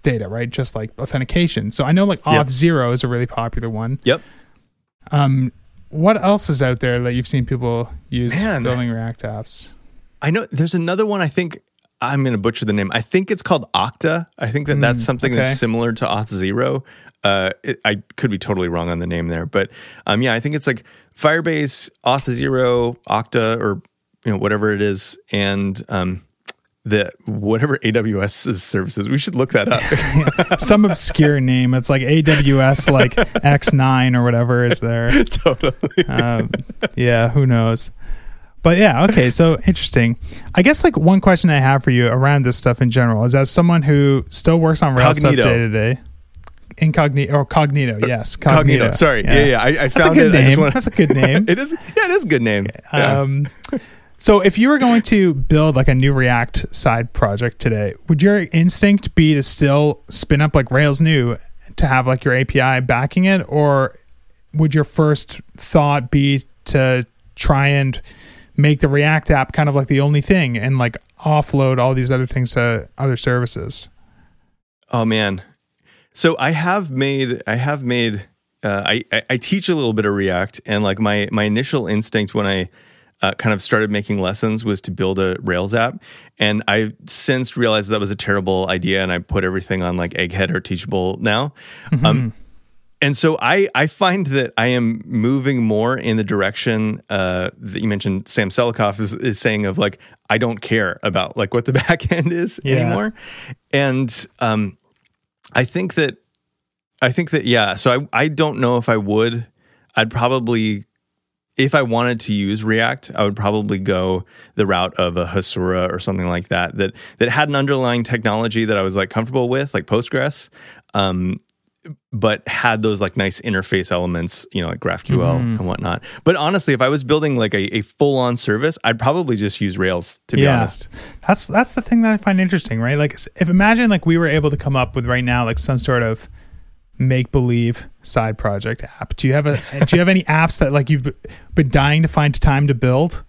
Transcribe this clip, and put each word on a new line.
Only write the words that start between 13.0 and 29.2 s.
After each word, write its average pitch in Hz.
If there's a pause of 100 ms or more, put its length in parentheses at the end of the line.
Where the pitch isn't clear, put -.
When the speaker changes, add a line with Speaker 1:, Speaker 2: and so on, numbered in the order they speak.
Speaker 2:
think 185
it's 190
called 147
Okta. 156 (120)
I 113
think 139
that 143
that's 120
Speaker 1:
Mm, -
Speaker 2:
something 131
Speaker 1:
okay. 131
Speaker 2:
that's 135
similar 117
to 113
Auth 107
zero. 117 (380)
Uh, 95 (120)
it, 120
I 104 (140)
could 123
be 95
totally 92
wrong 85
on 85
the 87
name 85
there, 82
but, 98 (360)
um, 107
yeah, 123
I 117
think 147
it's, 143
like, 123 (340)
Firebase, 156 (140)
Auth 131
zero, 123 (120)
Okta, 113
or, 101 (440)
you 117
know, 95
whatever 104
it 101
is, 98 (140)
and, 98
um, 90 (640)
the 101 (140)
whatever 110
<laughs> -
A 110
W 107
S's 101
services. 98
We 131
should -